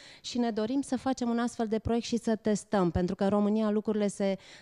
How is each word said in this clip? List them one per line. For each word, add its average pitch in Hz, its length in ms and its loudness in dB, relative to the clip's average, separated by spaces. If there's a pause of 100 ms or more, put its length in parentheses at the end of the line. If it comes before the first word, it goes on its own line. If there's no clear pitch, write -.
(200)
și - 180 -8
ne 233 120 2
dorim 220 300 0
să 262 160 -2
facem 254 320 -2
un 233 100 0
astfel 233 280 -2
de 214 120 0
proiect 226 260 -2
și - 120 -2
să 220 200 0
testăm, 196 540 2
pentru 180 240 0
că 202 100 -4
în 196 60 2
România 208 400 2
lucrurile 208 380 0
se, 196 300 -2 (240)